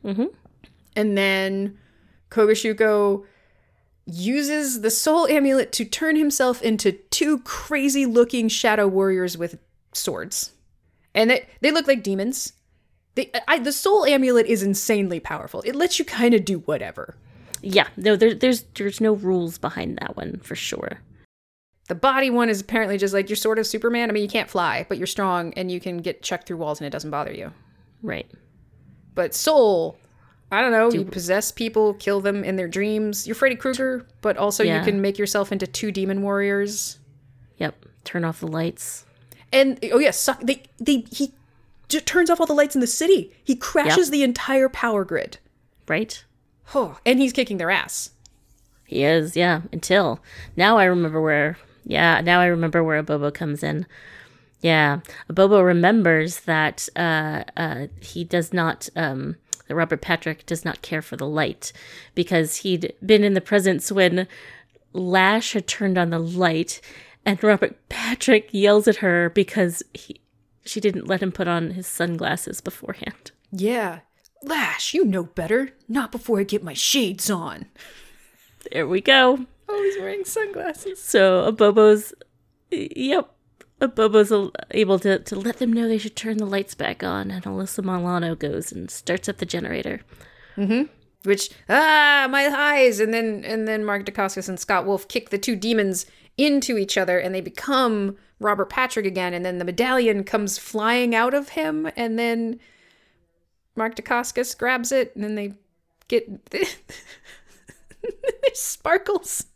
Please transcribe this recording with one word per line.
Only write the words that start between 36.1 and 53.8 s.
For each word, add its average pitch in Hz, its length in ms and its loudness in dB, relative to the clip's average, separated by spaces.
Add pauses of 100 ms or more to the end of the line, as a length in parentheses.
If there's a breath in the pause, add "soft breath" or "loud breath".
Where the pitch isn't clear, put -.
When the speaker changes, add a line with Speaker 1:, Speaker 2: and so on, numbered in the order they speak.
Speaker 2:
warriors. 202 800 -2 (580)
Speaker 1:
Yep. - 280 -6 (200)
Turn 175 200 -4
off 165 140 -6
the 165 80 -8
lights. 165 580 -6 (460 soft breath)
Speaker 2:
And, 269 260 4 (140)
oh - 80 4
yeah, 294 120 4
suck, - 300 -2
they, 262 220 -2 (160)
they, 240 320 0
he 277 220 -6 (560)
j-, - 100 0
turns 349 300 0
off 339 100 2
all 330 80 2
the 302 60 0
lights 285 220 2
in 262 60 2
the 240 60 0
city. 330 440 2 (120 soft breath)
He 262 120 0
crashes 311 520 2
Speaker 1:
Yep. 277 40 -6
Speaker 2:
the 285 120 2
entire 262 460 2
power 220 360 -2
grid. - 320 -6 (500)
Speaker 1:
Right. 208 360 -6 (500)
Speaker 2:
Oh, 202 320 -2
and 254 140 4
he's 262 140 2
kicking 240 240 -2
their 170 120 -2
ass. - 420 -4 (760)
Speaker 1:
He - 180 -2
is, 160 320 2
yeah, 175 260 2 (120)
until 170 480 0 (340 loud breath)
now 208 220 6
I 196 80 8
remember 170 360 2
where, 156 360 0 (280 soft breath)
yeah, 165 360 2
now 175 180 4
I 180 60 6
remember 170 380 2
where 156 200 0
Abobo 147 300 -2
comes 147 300 -6
in. 151 220 -4 (760 loud breath)